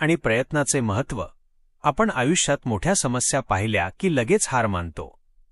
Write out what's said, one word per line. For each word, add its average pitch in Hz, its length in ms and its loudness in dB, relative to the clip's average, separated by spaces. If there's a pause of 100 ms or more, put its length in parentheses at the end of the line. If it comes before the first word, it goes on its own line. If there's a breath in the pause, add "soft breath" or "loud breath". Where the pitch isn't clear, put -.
आणि 160 160 2
प्रयत्नाचे 131 640 0
महत्त्व. 107 440 -2 (580)
आपण 202 280 2
आयुष्यात 151 560 0
मोठ्या 123 280 0
समस्या 127 460 0
पाहिल्या 98 480 -2 (120)
की 175 160 2
लगेच 131 320 2
हार 123 180 0
मानतो, 85 540 -6 (320)